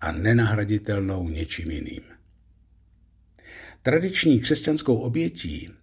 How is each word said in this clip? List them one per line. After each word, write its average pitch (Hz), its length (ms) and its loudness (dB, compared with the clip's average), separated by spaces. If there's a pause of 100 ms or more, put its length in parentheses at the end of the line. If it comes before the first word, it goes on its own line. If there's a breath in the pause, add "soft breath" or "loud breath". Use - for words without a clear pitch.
a 78 120 -4
nenahraditelnou 101 1160 0
něčím 80 420 -6
jiným. - 320 -8 (1800 loud breath)
Tradiční 160 580 4
křesťanskou 151 560 2
obětí, 120 760 -4 (120)